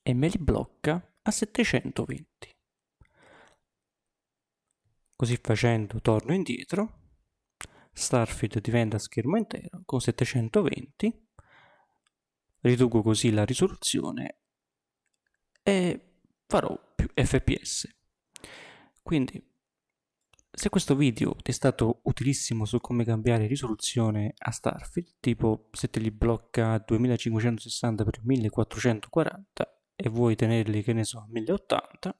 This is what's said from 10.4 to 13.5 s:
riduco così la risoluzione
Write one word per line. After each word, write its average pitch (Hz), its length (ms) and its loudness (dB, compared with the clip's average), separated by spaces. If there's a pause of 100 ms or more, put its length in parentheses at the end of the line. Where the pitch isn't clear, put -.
riduco 120 420 4
così 110 260 2
la 104 160 4
risoluzione - 960 -4 (1200)